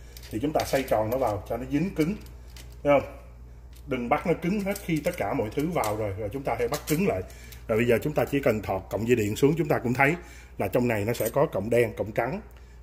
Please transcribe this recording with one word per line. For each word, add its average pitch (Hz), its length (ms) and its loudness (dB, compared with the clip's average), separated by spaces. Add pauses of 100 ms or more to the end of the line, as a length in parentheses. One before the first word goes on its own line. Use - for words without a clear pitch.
(300)
Thì 110 120 -4
chúng 147 100 0
ta 131 120 2
xoay 135 180 0
tròn 110 280 2
nó 127 80 0
vào 107 300 0
cho 117 80 -2
nó 120 140 -6
dính 165 240 0
cứng, 160 200 2 (680)
thấy 143 180 8
không? - 200 -6 (680)
Đừng 135 220 -2
bắt 151 180 2
nó 175 60 4 (100)
cứng 196 180 0
hết 196 140 -2 (100)
khi 156 200 0
tất 175 120 -2
cả 107 180 -2
mọi 110 200 0
thứ 151 160 0
vào 113 260 0
rồi, 107 220 -2
rồi 107 140 -4
chúng 139 100 -6
ta 135 160 0
hãy 120 100 0
bắt 143 200 -4
cứng 165 200 2
lại. 95 140 0 (460)
Rồi 110 100 2
bây 120 80 4
giờ 117 160 6
chúng 156 100 -2
ta 135 120 2
chỉ 139 160 0
cần 110 220 2
thọt 95 280 -2
cọng 107 180 0
dây 123 80 6
điện 104 200 2
xuống, 143 220 4
chúng 160 100 0
ta 135 100 2
cũng 120 160 0
thấy 143 220 4 (420)
là 104 100 -2
trong 123 200 2
này 107 160 0
nó 113 80 2
sẽ 113 200 -2
có 143 140 4
cọng 110 240 -4
đen, 117 260 4
cọng 104 160 -4
trắng 131 280 -2 (420)